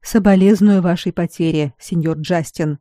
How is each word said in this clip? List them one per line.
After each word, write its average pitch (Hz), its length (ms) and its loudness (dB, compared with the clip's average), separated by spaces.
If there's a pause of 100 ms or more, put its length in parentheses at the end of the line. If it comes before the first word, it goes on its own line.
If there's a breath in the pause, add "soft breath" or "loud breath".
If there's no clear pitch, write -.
«Соболезную 196 800 2
вашей 180 300 -2
потере, 160 640 -4
сеньор 160 420 -4
Джастин» 156 600 -4